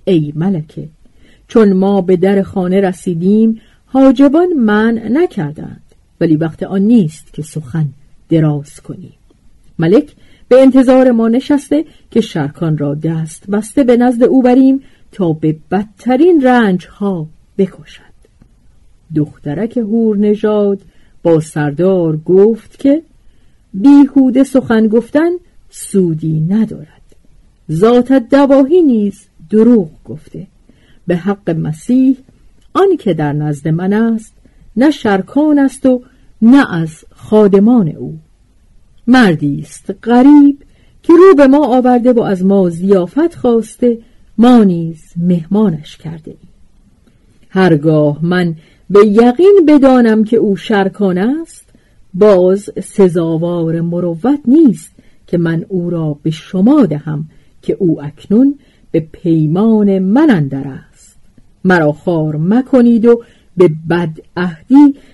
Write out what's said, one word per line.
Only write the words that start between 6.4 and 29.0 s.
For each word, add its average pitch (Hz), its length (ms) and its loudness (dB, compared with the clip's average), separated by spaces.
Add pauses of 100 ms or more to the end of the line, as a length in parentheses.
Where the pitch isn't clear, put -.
آن 190 180 -4
نیست 208 520 -2
که 151 80 -14
سخن 156 460 -8 (420)
دراز 151 500 -2
کنیم. 156 340 -20 (640)
ملک 190 360 0 (320)
به 254 140 4
انتظار 262 500 4
ما 226 160 0
نشسته 285 580 -2 (260)
که 226 100 0
شرکان 156 560 -6
را 143 180 -6
دست 160 540 -8
بسته 220 340 -2
به 233 140 2
نزد 247 260 0
او 262 180 2
بریم 262 400 2 (300)
تا 170 220 -4
به 156 220 -4 (160)
بدترین 254 720 0
رنجها 202 840 -2 (300)
بکشد.» - 540 -8 (1040)
دخترک 151 640 -6
هور 220 400 -2
نژاد 208 640 -2 (420)
با 165 160 2
سردار 160 800 -4
گفت 196 640 0
که 285 220 0 (720)
بیهوده 262 720 4
سخن 226 440 0
گفتن 240 440 -2 (380)
سودی 160 680 -4 (100)
ندارد. 202 520 -6 (720)
ذات 240 400 0
الدواهی 277 720 2
نیز 220 400 -2 (280)